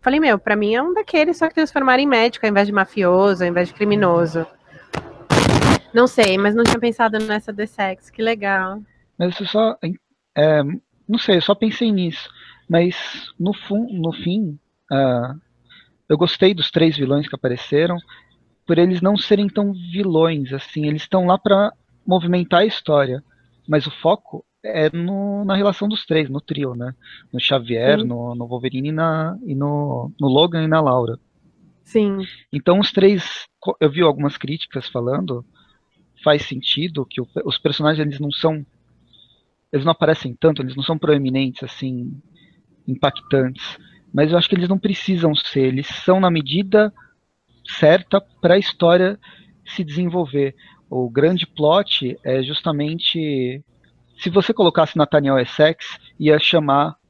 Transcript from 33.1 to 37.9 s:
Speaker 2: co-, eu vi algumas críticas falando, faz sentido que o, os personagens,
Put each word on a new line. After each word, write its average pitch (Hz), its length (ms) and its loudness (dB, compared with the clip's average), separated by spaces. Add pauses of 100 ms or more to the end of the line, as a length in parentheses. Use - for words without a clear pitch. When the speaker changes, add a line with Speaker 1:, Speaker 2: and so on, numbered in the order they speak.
Speaker 2:
co-, - 200 -6
eu 156 120 4
vi 160 100 -2
algumas 143 360 2
críticas 143 500 -10
falando, 127 580 -6 (800)
faz 147 200 2
sentido 143 680 -4
que - 120 -8
o, 117 60 -8 (180)
os - 120 -4
personagens, 151 480 0